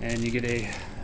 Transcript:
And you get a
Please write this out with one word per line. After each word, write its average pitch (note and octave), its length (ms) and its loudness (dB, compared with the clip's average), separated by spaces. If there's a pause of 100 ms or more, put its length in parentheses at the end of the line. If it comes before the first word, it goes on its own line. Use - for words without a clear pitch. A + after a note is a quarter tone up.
And A#2 200 2
you A#2 100 2
get A#2+ 160 2
a A#2 240 2 (340)